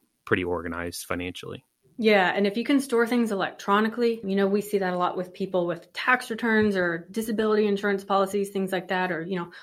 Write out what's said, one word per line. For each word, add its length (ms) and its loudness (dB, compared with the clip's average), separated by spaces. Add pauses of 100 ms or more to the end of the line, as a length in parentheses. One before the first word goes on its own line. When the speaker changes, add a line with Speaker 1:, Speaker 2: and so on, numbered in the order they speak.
(260)
Speaker 1:
pretty 200 2
organized 600 -6
financially. 600 -8 (360)
Speaker 2:
Yeah. 320 4
And 140 2
if 80 -2
you 80 -2
can 160 4
store 260 2
things 240 2
electronically, 920 0
you 140 0
know, 100 4
we 140 0
see 160 -4
that 160 0
a 40 -2
lot 200 0
with 160 -6
people 340 -2
with 240 -6
tax 400 0
returns 460 2
or 340 -2
disability 560 2
insurance 380 0
policies, 460 2
things 200 -2
like 160 -4
that. 240 -2
Or, 100 -4
you 140 -6
know, 160 -4 (120)